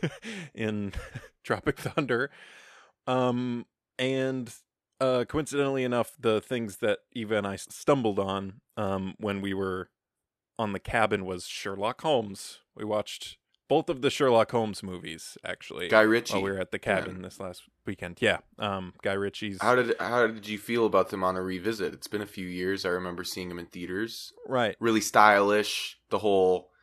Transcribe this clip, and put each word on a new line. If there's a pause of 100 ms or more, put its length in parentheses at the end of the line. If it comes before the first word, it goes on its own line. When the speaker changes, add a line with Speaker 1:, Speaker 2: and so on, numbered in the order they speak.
(220)
Speaker 1:
<laughs>
in (260)
<laughs>
Tropic
Thunder. (760)
Um, (320)
and, (460)
uh,
coincidentally
enough,
the
things
that (120)
Eva
and
I
s-,
stumbled
on, (160)
um,
when
we
were (680)
on
the
cabin
was
Sherlock
Holmes. (160)
We
watched (300)
both
of
the
Sherlock
Holmes
movies,
actually,
Speaker 2:
Guy
Ritchie.
Speaker 1:
while
we
were
at
the
cabin
Speaker 2:
Yeah.
Speaker 1:
this
last (240)
weekend.
Yeah, (200)
um,
Guy
Ritchie's
Speaker 2:
How
did,
how
did
you
feel
about
them
on
a
revisit?
It's
been
a
few
years.
I
remember
seeing
them
in
theaters. (140)
Speaker 1:
Right.
Speaker 2:
Really
stylish, (120)
the
whole (120)